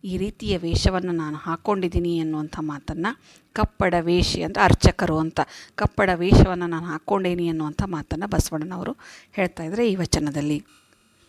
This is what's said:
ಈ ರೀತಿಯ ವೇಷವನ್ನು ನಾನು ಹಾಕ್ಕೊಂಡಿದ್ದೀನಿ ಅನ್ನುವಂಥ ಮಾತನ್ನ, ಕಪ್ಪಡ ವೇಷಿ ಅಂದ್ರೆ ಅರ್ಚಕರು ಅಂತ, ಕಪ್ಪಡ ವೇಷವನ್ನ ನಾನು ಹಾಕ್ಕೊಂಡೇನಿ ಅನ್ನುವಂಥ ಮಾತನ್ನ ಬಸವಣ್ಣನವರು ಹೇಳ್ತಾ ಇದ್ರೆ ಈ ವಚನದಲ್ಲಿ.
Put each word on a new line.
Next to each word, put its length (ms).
ಈ 140
ರೀತಿಯ 400
ವೇಷವನ್ನು 540
ನಾನು 260
ಹಾಕ್ಕೊಂಡಿದ್ದೀನಿ 800
ಅನ್ನುವಂಥ 400
ಮಾತನ್ನ, 480
ಕಪ್ಪಡ 480
ವೇಷಿ 420
ಅಂದ್ರೆ 200
ಅರ್ಚಕರು 540
ಅಂತ, 220
ಕಪ್ಪಡ 400
ವೇಷವನ್ನ 520
ನಾನು 180
ಹಾಕ್ಕೊಂಡೇನಿ 640
ಅನ್ನುವಂಥ 360
ಮಾತನ್ನ 400
ಬಸವಣ್ಣನವರು 720
ಹೇಳ್ತಾ 300
ಇದ್ರೆ 280
ಈ 40
ವಚನದಲ್ಲಿ. 680